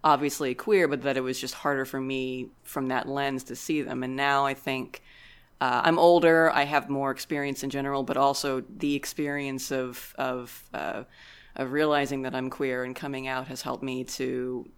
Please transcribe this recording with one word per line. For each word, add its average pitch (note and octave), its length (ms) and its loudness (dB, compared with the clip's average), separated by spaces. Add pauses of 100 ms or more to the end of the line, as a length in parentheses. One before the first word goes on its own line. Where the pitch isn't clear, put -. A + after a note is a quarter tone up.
obviously C#3 500 2
queer, F#3+ 320 4
but C#3 160 0
that C3+ 140 0
it C3 60 0
was B2+ 180 -4
just C3 140 -8
harder C#3 300 0
for C3 160 -6
me C3 480 -4 (140)
from C3+ 260 -4
that B2+ 200 -2
lens C#3 340 -2
to A#2+ 140 -12
see D3+ 260 -2
them. B2+ 220 -4
And C3 100 -6
now C#3 320 2
I C3+ 80 0
think, C3 480 -6 (580)
uh, B2 240 2
I'm E3+ 140 6
older, E3 540 8
I C#3+ 120 4
have C#3+ 240 0
more C#3 220 0
experience C#3 540 -4
in C3+ 60 -4
general, C#3 340 -2
but C3 120 -2
also C#3 460 2 (140)
the C#3+ 180 0
experience C#3+ 760 -4
of, B2+ 440 -4
of, B2+ 460 -4 (100)
uh, D2 300 -6 (540)
of C3 160 -4
realizing C#3+ 500 2
that C3 140 -6
I'm C3 140 -4
queer B2+ 340 -2
and B2+ 100 -8
coming C3+ 320 -8
out C3 220 -4
has B2+ 140 -10
helped B2+ 200 -4
me B2+ 220 -4
to B2+ 720 -6